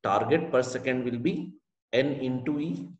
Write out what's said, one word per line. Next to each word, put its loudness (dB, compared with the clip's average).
target 2
per 4
second -2
will -2
be -2
n 4
into -2
E -4